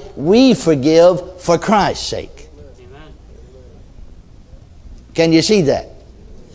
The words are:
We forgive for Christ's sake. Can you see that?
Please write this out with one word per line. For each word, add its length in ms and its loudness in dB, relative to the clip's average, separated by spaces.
We 400 2
forgive 840 0
for 200 -2
Christ's 480 -2
sake. 400 -14
Can 200 0
you 100 4
see 200 0
that? 260 -4